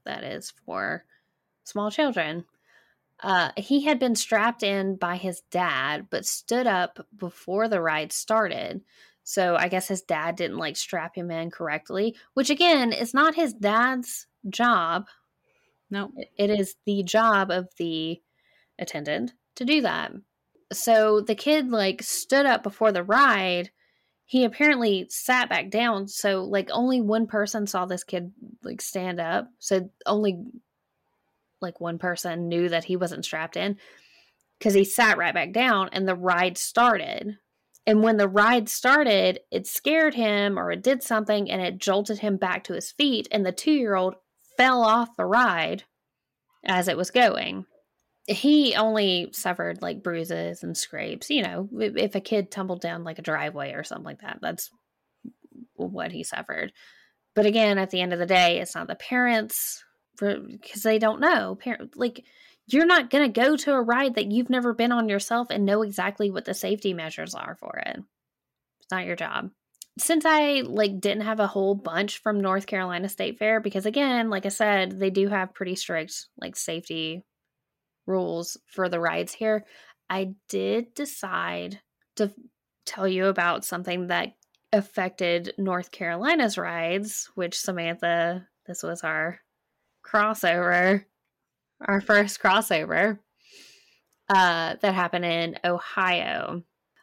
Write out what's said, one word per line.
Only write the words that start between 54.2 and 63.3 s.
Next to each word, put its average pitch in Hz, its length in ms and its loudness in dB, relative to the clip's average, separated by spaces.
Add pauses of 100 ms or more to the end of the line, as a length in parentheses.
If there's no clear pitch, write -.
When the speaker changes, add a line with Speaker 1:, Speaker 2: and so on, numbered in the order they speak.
Speaker 1:
that, - 220 -12
that's 165 260 -8 (1040)
what 180 380 -8
he 165 120 -10
suffered. - 480 -8 (600)
But 208 140 4
again, 208 320 4
at 190 100 -2
the 185 120 -2
end 180 120 0
of 170 60 -4
the 175 80 -2
day, 180 320 4
it's 180 160 -8
not 170 120 -8
the - 80 -6
parents 240 880 -2 (340)
for, 202 180 0
'cause - 480 -14
they 220 160 4
don't 220 200 2
know. 220 420 2
Par-, 247 180 -6 (160)
like, 240 280 -4 (440)
you're 302 180 2
not 330 240 4
gonna 285 180 4
go 247 300 4